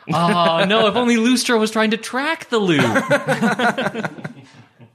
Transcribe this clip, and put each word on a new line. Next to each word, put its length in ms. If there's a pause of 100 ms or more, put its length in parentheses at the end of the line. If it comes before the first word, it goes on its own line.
(120)
Oh, 540
no. 200
If 100
only 200
Lustra 420
was 120
trying 200
to 80
track 500
the 100
loot. 220
<laughs> 1400 (720)